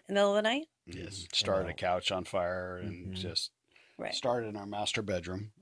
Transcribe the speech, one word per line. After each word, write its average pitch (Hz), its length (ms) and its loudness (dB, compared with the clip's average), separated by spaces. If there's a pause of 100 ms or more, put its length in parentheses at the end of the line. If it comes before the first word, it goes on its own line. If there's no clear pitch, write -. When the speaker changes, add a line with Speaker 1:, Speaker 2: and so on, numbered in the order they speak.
Speaker 1:
middle 202 280 6
of - 0 -
the 214 60 6
night? 254 240 0 (220)
Speaker 2:
Mm-hmm. - 160 -10
Speaker 3:
Yes. 90 280 -10
Speaker 2:
Started 95 320 4
a 87 80 -2
Speaker 3:
Wow. - 60 -14
Speaker 2:
couch 90 340 2
on 92 120 0
fire 90 520 -2
and 90 300 -6
Speaker 3:
Mm-hmm. 95 80 -6
Speaker 2:
just 90 360 -4 (480)
Speaker 1:
Right. - 160 -4
Speaker 2:
started 120 340 0
in 107 80 -6
our 101 100 -8
master 104 340 -2
bedroom 95 600 -4